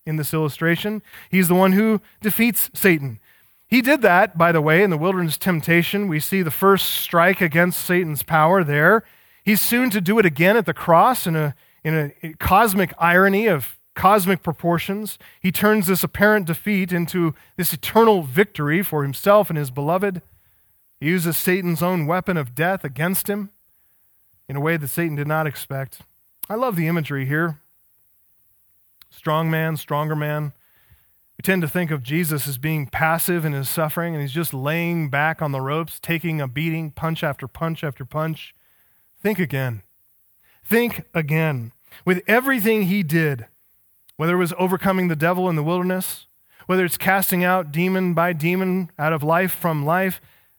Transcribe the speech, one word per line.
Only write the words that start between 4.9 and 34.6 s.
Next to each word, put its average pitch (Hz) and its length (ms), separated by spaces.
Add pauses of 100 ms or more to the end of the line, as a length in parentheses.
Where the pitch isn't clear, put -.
the 160 60
wilderness 170 400
temptation. 175 680
We 156 140
see 190 200
the 160 120
first 196 340
strike 175 540
against 175 440
Satan's 175 380
power 165 400
there. 156 400 (400)
He's 208 180
soon 247 300
to 202 100
do 196 200
it 196 40
again 175 320
at 220 80
the 160 80
cross 185 540
in 165 80
a, 151 200 (280)
in 156 300 (100)
a 160 120
cosmic 196 640
irony 196 500
of 151 280 (180)
cosmic 190 500
proportions. 175 720 (220)
He 185 100
turns 208 380
this 185 160
apparent 208 420
defeat 185 460
into 170 420 (220)
this 175 160
eternal 214 500
victory 151 600
for 151 200
himself 196 480
and 160 80
his 139 140
beloved. 175 500 (800)
He 143 80
uses 175 280
Satan's 180 460
own 175 240
weapon 175 300
of 131 180
death 180 300
against 156 440
him 202 220 (960)
in 135 60
a 143 60
way 160 160
that 147 100
Satan 165 300
did 143 100
not 156 220
expect. 135 540 (460)
I 196 60
love 240 220
the 165 100
imagery 147 400
here. 156 320 (1500)
Strong 160 400
man, 160 260
stronger 151 380
man. 151 380 (840)
We - 40
tend 185 200
to 151 60
think 175 220
of 147 120
Jesus 147 440
as 135 120
being 151 280
passive 165 580
in 156 80
his 139 160
suffering, 165 460
and 147 80
he's 135 100
just 156 220
laying 160 560